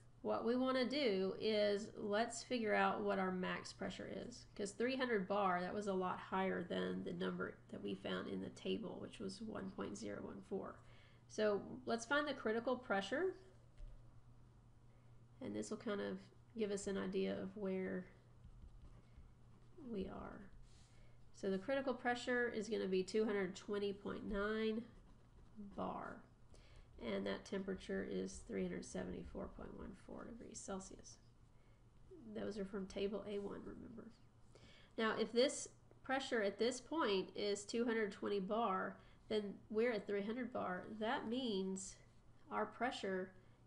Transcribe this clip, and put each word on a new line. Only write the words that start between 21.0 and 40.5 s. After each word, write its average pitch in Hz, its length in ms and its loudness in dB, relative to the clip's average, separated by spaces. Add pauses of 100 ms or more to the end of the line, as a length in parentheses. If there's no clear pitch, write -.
So - 160 0
the 190 80 4
critical 269 360 2
pressure 247 540 2
is 226 200 -2
gonna 202 180 2
be 185 160 4
two 214 220 4
hundred 202 320 2
twenty 202 380 0
point 196 320 -6
nine 220 580 2 (880)
bar, - 480 -4 (800)
and 196 240 0
that 196 200 -2
temperature 190 640 -2
is 190 360 -2
three 196 160 0
hundred 185 220 -2
seventy-four 185 720 -4
point - 220 -8
one - 180 -8 (100)
four - 180 -10
degrees - 340 -12
Celsius. - 580 -8 (1160)
Those 208 240 -4
are 196 80 -2
from 190 200 -4
table 202 400 -2
A 208 120 -2
one, 202 260 -6
remember. - 460 -12 (880)
Now, 220 200 2
if 226 140 0
this 262 360 4 (340)
pressure 262 400 2
at 196 160 2
this 247 200 4
point 226 560 2
is 202 300 0
two 233 220 2
hundred 220 260 2
twenty 202 280 0
bar, 196 580 2 (300)
then 202 260 0 (160)
we're 233 220 6
at 202 140 0
three 202 160 2
hundred 220 300 -2